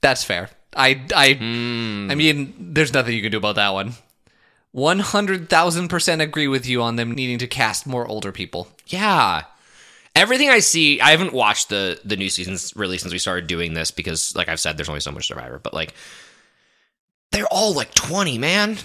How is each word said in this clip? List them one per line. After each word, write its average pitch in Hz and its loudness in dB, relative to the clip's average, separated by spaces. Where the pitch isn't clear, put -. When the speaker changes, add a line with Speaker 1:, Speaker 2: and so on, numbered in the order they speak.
Speaker 1:
That's 135 2
fair. 92 -4
I, 131 4
I, 139 6
Speaker 2:
Hmm. 117 -4
Speaker 1:
I 139 0
mean, 147 0
there's 147 0
nothing 120 2
you 113 -2
can 107 -4
do 107 -2
about 104 -2
that 101 2
one. 101 -4
One 160 2
hundred 190 -2
thousand 170 2
percent 170 0
agree 151 -2
with 131 0
you 123 0
on 117 0
them 117 -2
needing 123 -4
to 123 -4
cast 113 -2
more 123 -4
older 107 -8
people. 90 -8
Speaker 2:
Yeah. 160 2
Everything 254 6
I 233 8
see, 151 4
I 135 8
haven't 165 4
watched 110 2
the, 98 -2
the 101 -2
new 95 -2
seasons 90 -6
really 92 -4
since 90 -6
we 87 -4
started 90 -4
doing 85 -2
this 80 -4
because, - -6
like 87 -2
I've 82 -4
said, 78 -4
there's 76 -6
only 76 -6
so 73 -8
much 73 -8
Survivor, 62 -10
but, - -10
like, 80 -6
they're 208 -2
all, 202 2
like, 139 -4
twenty, 160 0
man. 202 0